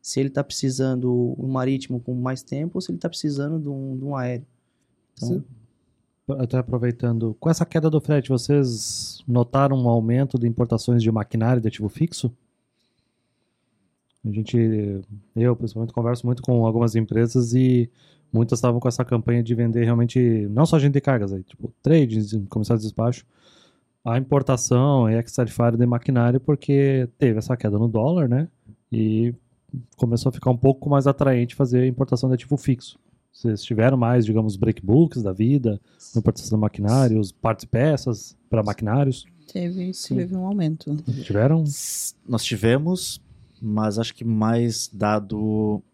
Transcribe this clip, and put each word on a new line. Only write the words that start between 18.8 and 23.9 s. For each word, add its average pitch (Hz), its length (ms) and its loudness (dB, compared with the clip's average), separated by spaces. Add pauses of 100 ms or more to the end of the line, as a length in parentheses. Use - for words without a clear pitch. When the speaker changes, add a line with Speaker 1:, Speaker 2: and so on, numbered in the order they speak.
Speaker 2:
com 127 80 -2
essa 120 160 -2
campanha 120 380 0
de 117 120 -2
vender 117 300 0
realmente, 117 680 2
não 131 160 4
só 165 100 2
agente 143 180 4
de 139 60 4
cargas, 104 320 0
aí, 95 120 -8
tipo, - 360 -14
trades, 113 520 2 (160)
comissário 110 320 -2
de 110 60 -6
despacho, 113 380 -4 (800)